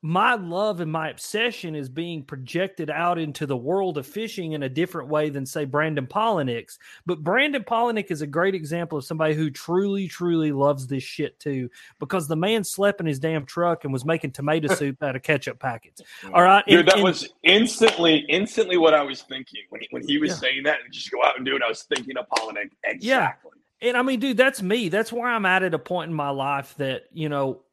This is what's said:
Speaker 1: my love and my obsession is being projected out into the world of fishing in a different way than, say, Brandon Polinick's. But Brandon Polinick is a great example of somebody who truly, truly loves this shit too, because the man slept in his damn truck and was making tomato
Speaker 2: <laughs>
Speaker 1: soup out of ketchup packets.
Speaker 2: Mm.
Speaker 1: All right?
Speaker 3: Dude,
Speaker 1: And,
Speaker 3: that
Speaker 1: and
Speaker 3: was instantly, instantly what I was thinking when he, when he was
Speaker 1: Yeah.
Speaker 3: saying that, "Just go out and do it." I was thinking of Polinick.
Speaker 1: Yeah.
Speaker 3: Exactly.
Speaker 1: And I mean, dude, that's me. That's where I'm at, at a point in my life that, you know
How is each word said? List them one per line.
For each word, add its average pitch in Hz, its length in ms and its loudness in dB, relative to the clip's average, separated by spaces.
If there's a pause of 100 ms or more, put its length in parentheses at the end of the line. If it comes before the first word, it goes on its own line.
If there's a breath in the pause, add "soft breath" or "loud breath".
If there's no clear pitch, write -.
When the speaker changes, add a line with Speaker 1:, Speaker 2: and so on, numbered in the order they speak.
Speaker 1:
my 196 320 2
love 190 440 -2
and 160 120 -4
my 160 180 -4
obsession 208 640 -4
is 139 140 -6
being 160 340 -8
projected 156 640 -6
out 170 280 0
into 151 300 -6
the 135 100 -2
world 170 400 -2
of 135 80 -6
fishing 202 460 -8
in 151 100 -4
a 135 80 -4
different 147 400 -4
way 151 220 0
than, 139 120 -6
say, 147 220 -6
Brandon 143 400 0
Polinick's. 151 720 -2 (300 loud breath)
But 165 160 -4
Brandon 254 400 0
Polinick 226 480 0
is 151 100 -4
a 151 60 -6
great 170 260 2
example 165 460 -4
of 131 60 -10
somebody 156 280 0
who 156 160 0
truly, 190 580 -2
truly 165 440 0
loves 139 340 2
this 131 160 -4
shit - 380 -8
too, 131 300 -4 (300 loud breath)
because 160 280 -4
the 160 80 -2
man 202 280 0
slept 202 360 0
in 170 80 -2
his 143 120 0
damn 160 240 -2
truck 170 400 -2
and 139 80 -4
was 131 140 -4
making 160 260 -2
tomato 151 360 -2
Speaker 2:
<laughs> 185 80 4
Speaker 1:
soup 139 260 -4
out 139 140 -4
of 131 80 -10
ketchup 135 360 -2
packets. - 440 -10 (180 loud breath)
Speaker 2:
Mm. 190 140 -14
Speaker 1:
All 175 80 10
right? 196 240 8
Speaker 3:
Dude, 170 140 10
Speaker 1:
And, 160 60 6
Speaker 3:
that 190 80 10
Speaker 1:
and 202 80 4
Speaker 3:
was 185 240 2 (140)
instantly, 170 880 6
instantly 185 480 0
what 160 160 8
I 147 80 6
was 135 220 -6
thinking 131 460 -14
when 113 120 -14
he, 113 80 -14
when 135 180 -10
he 143 120 0
was 151 100 0
Speaker 1:
Yeah. 180 60 -4
Speaker 3:
saying 135 300 -2
that, 147 120 2 (140)
"Just - 200 -12
go 123 140 0
out 135 120 4
and 127 80 -8
do 135 100 0
it." 127 80 -2
I 117 40 0
was 113 160 -4
thinking 131 340 -6
of 120 120 -8
Polinick. 107 400 -4 (140)
Speaker 1:
Yeah. - 80 -4
Speaker 3:
Exactly. 247 600 -2 (300)
Speaker 1:
And 240 160 0
I 247 60 2
mean, 262 160 0
dude, 254 180 -2
that's 262 240 2
me. 202 280 0
That's 214 220 -2
where 233 160 -4
I'm 226 180 -2
at, 185 180 4
at 175 100 0
a 151 60 -2
point 170 300 -6
in 165 60 -4
my 143 140 -2
life 139 480 -4
that, 131 340 -4
you 156 180 -6
know 139 320 -2 (120)